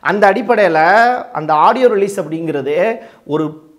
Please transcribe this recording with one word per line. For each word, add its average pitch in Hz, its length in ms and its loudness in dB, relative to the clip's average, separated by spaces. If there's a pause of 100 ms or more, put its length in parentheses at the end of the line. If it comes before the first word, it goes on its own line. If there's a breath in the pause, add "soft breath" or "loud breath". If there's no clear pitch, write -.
அந்த 196 300 2
அடிப்படையில 202 480 0 (520)
அந்த 156 220 -4
audio 226 340 4
release 196 340 0
அப்படிங்கிறதே 160 760 -4 (280 loud breath)
ஒரு 151 400 -6 (140)